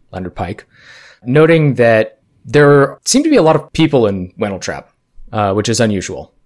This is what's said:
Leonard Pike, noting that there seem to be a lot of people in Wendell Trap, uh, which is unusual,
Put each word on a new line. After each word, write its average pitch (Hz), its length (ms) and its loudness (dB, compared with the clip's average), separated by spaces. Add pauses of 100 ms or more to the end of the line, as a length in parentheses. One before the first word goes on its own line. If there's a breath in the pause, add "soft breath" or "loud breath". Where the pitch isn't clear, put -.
(120)
Leonard 92 220 -12
Pike, 90 320 -10 (580 loud breath)
noting 151 500 2
that 113 460 0 (240)
there 143 600 4
seem 269 200 0
to 330 60 0
be 285 60 2
a 202 60 4
lot 156 140 4
of - 160 -6
people 151 340 2
in 95 320 -6
Wendell 101 200 -6
Trap, 76 320 -12 (420)
uh, 104 220 -2
which 104 140 -2
is 110 120 -2
unusual, 95 540 -4 (120)